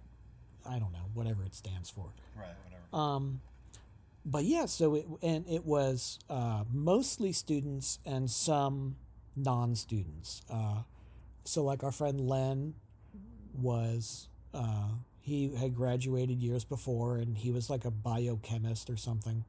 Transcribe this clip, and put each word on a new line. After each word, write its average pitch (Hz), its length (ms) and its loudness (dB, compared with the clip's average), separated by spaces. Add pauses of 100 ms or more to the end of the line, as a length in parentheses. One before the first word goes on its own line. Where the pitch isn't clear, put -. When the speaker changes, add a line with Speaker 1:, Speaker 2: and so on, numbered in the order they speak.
(640)
Speaker 1:
I 127 120 -4
don't 101 160 0
know, 90 220 -8
whatever 113 280 0
it 95 120 -6
stands 92 340 -6
for. - 240 -10 (240)
Speaker 2:
Right, 95 120 -12 (140)
whatever. - 200 -18 (100)
Speaker 1:
Um, 139 480 0 (840)
but 147 200 2
yeah, 294 220 4
so 160 280 4
it, 151 100 0 (160)
and 165 280 2
it 160 160 0
was, 139 540 2 (100)
uh, 120 420 0
mostly 185 640 4
students 143 720 0
and 131 240 0
some 139 680 2 (400)
non-students. 113 1120 0
Uh, 110 340 0 (600)
so, - 200 2
like, 139 200 0
our 139 80 0
friend 139 300 2
Len 135 540 2 (800)
was, 117 760 0 (240)
uh, 107 360 0 (300)
he 143 360 -2
had 127 200 0
graduated 127 680 2
years 120 220 0
before, 120 540 0
and 117 200 0
he 120 140 0
was, 120 180 0
like, 135 140 0
a 123 80 -2
biochemist 113 960 0
or 120 60 -2
something. 113 540 -2